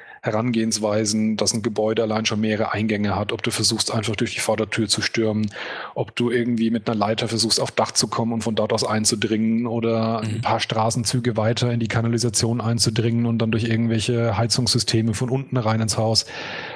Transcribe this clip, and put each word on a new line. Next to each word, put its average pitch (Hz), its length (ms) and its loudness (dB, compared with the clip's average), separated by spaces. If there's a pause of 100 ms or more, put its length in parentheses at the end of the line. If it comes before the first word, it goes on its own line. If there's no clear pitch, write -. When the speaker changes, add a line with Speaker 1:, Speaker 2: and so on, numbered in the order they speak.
(200)
Speaker 1:
Herangehensweisen, 110 1160 0
dass 101 160 4
ein 113 80 -2
Gebäude 110 400 0
allein 110 240 0
schon 107 140 0
mehrere 107 320 0
Eingänge 104 440 0
hat, 104 160 -2
ob - 100 -6
du 120 80 -2
versuchst, 110 420 0
einfach 110 240 -2
durch - 180 -2
die - 60 -6
Vordertür 107 480 0
zu - 120 0
stürmen, 107 500 0 (440)
ob - 220 -6
du 120 140 0
irgendwie 117 400 0
mit 113 160 -2
einer 113 120 0
Leiter 110 300 0
versuchst, 110 320 0
auf 127 100 -2
Dach - 220 0
zu - 160 0
kommen 117 260 -2
und 113 80 -2
von 113 120 -2
dort 107 200 2
aus 110 100 0
einzudringen 110 800 0
oder 113 540 0
Speaker 2:
Mhm. 110 80 -4
Speaker 1:
ein 110 140 -2
paar 113 180 0
Straßenzüge 117 800 0
weiter 117 340 2
in 117 80 0
die 113 80 0
Kanalisation 117 720 0
einzudringen 117 640 2
und 117 140 2
dann 110 140 2
durch 113 120 0
irgendwelche 113 720 0
Heizungssysteme 113 800 2
von 123 160 -2
unten 131 260 -2
rein 110 240 2
ins 110 160 -2
Haus. 113 300 2 (500)